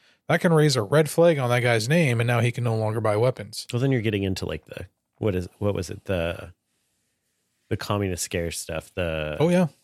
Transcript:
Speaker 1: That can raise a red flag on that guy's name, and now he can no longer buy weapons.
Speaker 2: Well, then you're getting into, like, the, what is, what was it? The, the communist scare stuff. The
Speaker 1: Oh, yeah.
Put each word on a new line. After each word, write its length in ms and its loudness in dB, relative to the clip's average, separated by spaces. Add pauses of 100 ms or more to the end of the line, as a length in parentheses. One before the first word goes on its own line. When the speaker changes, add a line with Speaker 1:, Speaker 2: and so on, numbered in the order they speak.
(280)
Speaker 1:
That 120 2
can 120 4
raise 240 4
a 60 0
red 260 2
flag 300 4
on 100 0
that 140 2
guy's 260 2
name, 320 2
and 80 0
now 120 2
he 120 2
can 100 -4
no 140 0
longer 240 -2
buy 160 0
weapons. 560 -2
Speaker 2:
Well, 80 0
then 100 2
you're 120 0
getting 220 0
into, 200 -2
like, 220 -8
the, 200 -12 (300)
what 180 -2
is, 140 -4 (100)
what 160 -2
was 140 -6
it? 160 -14
The, 480 -4 (1200)
the 80 -4
communist 460 -2
scare 260 -4
stuff. 440 -10
The 460 -4
Speaker 1:
Oh, 80 2
yeah. 200 2 (160)